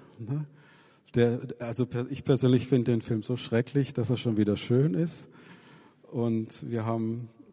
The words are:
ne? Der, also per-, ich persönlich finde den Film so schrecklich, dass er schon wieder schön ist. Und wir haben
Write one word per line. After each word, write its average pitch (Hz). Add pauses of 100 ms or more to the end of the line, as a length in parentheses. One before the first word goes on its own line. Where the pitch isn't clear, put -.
(200)
ne? 139 (720)
Der, 120 (180)
also 120
per-, 123
ich 135
persönlich 127
finde 127
den 113
Film 110
so 123
schrecklich, 123
dass 117
er 120
schon 113
wieder 104
schön 135
ist. 165 (840)
Und 117
wir 113
haben 113 (240)